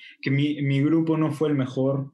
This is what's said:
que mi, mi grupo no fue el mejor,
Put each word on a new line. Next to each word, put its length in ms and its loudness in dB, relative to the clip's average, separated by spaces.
que 100 -2
mi, 320 0
mi 200 0
grupo 340 2
no 160 0
fue 160 0
el 60 0
mejor, 600 -2